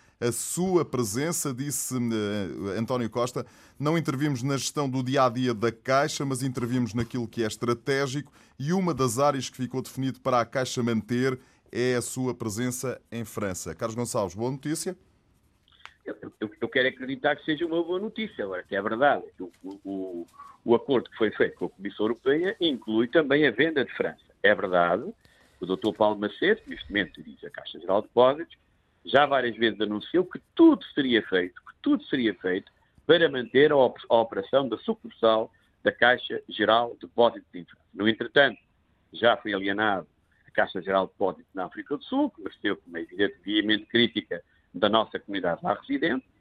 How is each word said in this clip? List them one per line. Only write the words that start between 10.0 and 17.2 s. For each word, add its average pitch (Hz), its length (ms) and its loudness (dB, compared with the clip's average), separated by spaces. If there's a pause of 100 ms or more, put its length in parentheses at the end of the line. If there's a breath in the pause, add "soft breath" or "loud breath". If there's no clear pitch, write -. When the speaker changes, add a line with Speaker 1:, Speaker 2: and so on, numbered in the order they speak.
Speaker 1:
para 127 220 2
a 113 40 0
Caixa - 380 -4
manter 123 560 0 (320 soft breath)
é 127 240 0
a 120 60 -2
sua 127 320 -4
presença 120 680 -6 (100)
em 117 140 -8
França." 95 500 -8
Carlos 113 220 -6
Gonçalves, 110 400 -4
boa 117 160 -4
notícia? 156 420 -6 (1120 loud breath)
Speaker 2:
Eu, - 120 -12 (240)
eu, 110 180 -6
eu - 80 -6
quero 131 220 0
acreditar 131 480 -4